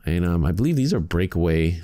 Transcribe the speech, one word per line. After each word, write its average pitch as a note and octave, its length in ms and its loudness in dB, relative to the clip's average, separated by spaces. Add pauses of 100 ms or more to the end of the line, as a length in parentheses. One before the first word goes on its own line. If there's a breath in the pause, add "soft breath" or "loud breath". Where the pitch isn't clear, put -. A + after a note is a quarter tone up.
And, F2 220 0
um, E2+ 180 0
I D#2+ 60 0
believe B2+ 240 0
these C#3 180 0
are A#2 80 0
breakaway E2 840 0